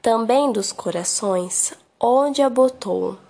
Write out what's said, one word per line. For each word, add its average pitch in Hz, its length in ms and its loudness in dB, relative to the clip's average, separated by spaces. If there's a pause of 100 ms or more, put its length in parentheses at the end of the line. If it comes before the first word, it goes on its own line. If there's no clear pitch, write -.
Também 240 500 2
dos 202 220 -4
corações, 180 1000 -4 (240)
onde 277 440 2
abotou 233 760 0 (120)